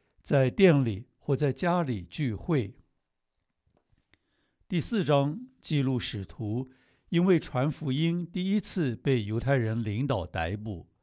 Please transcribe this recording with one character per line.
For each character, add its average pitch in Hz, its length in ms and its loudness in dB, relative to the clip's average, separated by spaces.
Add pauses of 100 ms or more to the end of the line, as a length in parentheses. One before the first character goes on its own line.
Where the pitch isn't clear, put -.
(220)
在 135 260 2
店 147 360 6
里 107 240 -4 (100)
或 - 160 -2
在 139 180 0
家 175 300 0
里 110 220 -4
聚 127 280 -4
会。 123 440 -2 (1900)
第 175 120 0
四 214 220 -2
章 147 460 2 (120)
记 143 220 0
录 131 160 0
使 104 260 -6
徒 113 460 -6 (380)
因 170 160 2
为 180 160 6
传 147 280 -2
福 139 220 -4
音 165 340 0
第 180 280 -4
一 208 80 2
次 143 340 -2
被 123 300 0
犹 107 160 -4
太 135 160 2
人 113 260 0
领 107 240 -2
导 107 180 -2
逮 87 320 -4
捕。 104 300 -10 (160)